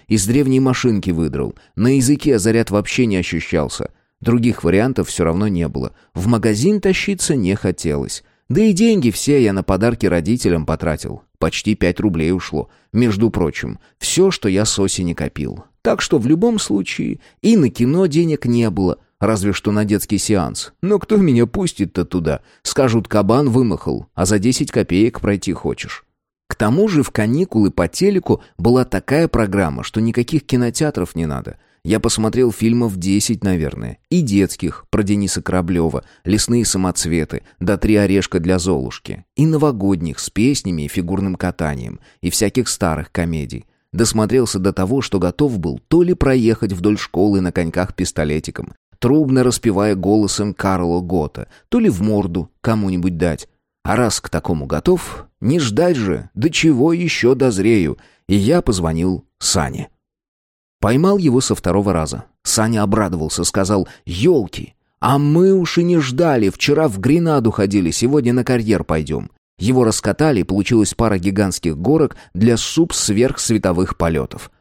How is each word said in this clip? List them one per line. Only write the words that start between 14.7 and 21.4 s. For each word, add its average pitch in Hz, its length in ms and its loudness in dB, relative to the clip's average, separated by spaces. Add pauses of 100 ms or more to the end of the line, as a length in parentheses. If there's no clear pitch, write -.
осени 95 360 -2
копил. 69 500 -8 (160)
Так - 220 -2
что - 160 0
в 113 80 -2
любом 202 320 2
случае 185 640 -4 (200)
и 226 160 4
на 147 140 4
кино 151 360 2
денег 156 400 0
не 120 240 2
было – 90 280 0 (220)
разве 101 320 0
что - 180 -4
на 104 140 0
детский 101 340 0
сеанс. 87 640 -2
Но 196 180 2
кто 214 180 -2
меня 131 300 4